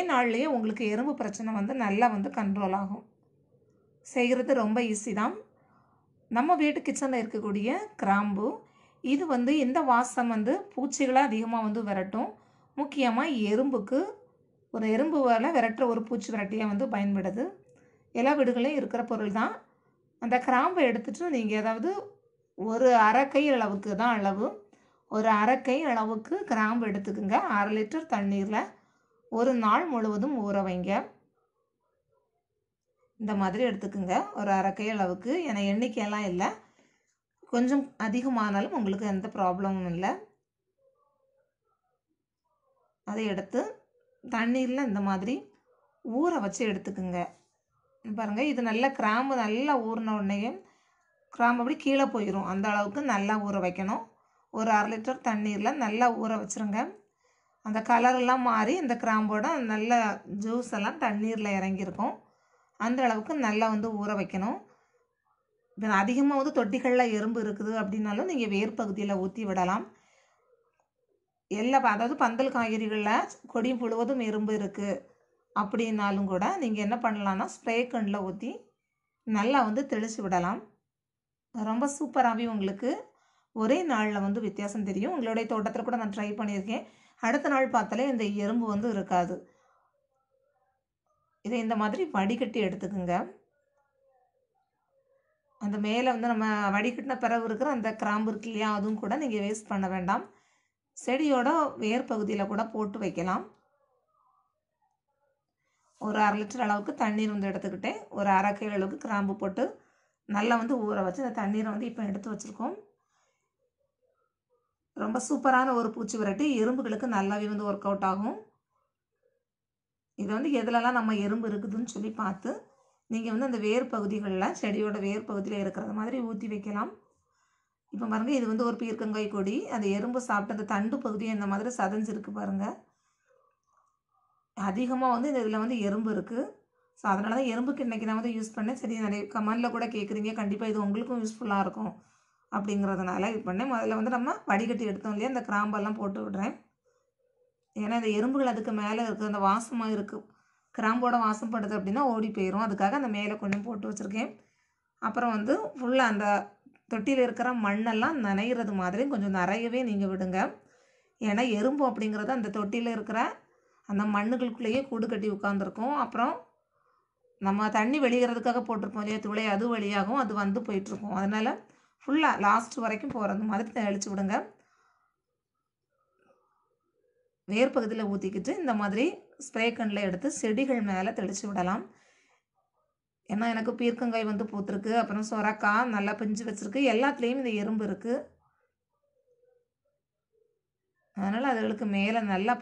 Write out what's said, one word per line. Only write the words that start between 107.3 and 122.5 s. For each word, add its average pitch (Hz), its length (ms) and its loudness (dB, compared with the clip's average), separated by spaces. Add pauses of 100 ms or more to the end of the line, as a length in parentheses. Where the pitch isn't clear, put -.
வந்து 196 180 -2
எடுத்துக்கிட்டேன். 196 460 -6 (200)
ஒரு 202 180 2
அரை 202 240 4
கை 208 160 -4
அளவுக்கு 196 300 -2
கிராம்பு 202 340 0
போட்டு 202 240 0 (720)
நல்லா 226 260 2
வந்து 240 140 0 (100)
ஊற 202 180 0
வச்சு 185 200 -2
அந்த 233 140 -4
தண்ணீரை 214 360 -2
வந்து 220 160 -4
இப்ப 233 180 -8
எடுத்து 202 240 -6
வச்சிருக்கோம். 220 420 -8 (2250)
ரொம்ப 220 140 -2 (100)
சூப்பரான 262 520 4
ஒரு 220 140 0
பூச்சி 226 280 -6
விரட்டி 202 240 0 (160)
எறும்புகளுக்கு 247 520 0
நல்லாவே 208 380 0
வந்து 208 180 -4
ஒர்க் 202 200 -4
அவுட் 196 200 0
ஆகும். 208 260 -2 (1900)
இது 196 160 -2
வந்து 285 140 -2 (100)
எதுலலாம் 240 380 2
நம்ம 220 160 2 (120)
எறும்பு 220 240 0
இருக்குதுன்னு 214 440 -4
சொல்லி 214 240 -4
பார்த்து 208 320 -4 (580)